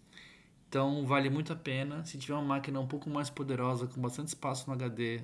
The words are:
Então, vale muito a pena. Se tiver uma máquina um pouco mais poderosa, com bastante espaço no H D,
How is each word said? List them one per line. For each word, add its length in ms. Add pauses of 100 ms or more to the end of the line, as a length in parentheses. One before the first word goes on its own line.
(680)
Então, 380
vale 240
muito 240
a 20
pena. 480
Se 140
tiver 160
uma 80
máquina 380
um 80
pouco 200
mais 220
poderosa, 560
com 160
bastante 280
espaço 380
no 60
H 140
D, 360